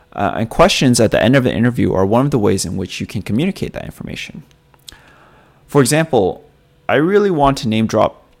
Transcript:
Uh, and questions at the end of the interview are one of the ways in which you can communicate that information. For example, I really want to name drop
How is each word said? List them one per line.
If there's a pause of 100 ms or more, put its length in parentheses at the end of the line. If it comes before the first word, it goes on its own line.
(120)
Uh,
and
questions
at
the
end
of
the
interview
are
one
of
the
ways
in
which
you
can
communicate
that
information. (1200)
For
example, (400)
I
really
want
to
name
drop (180)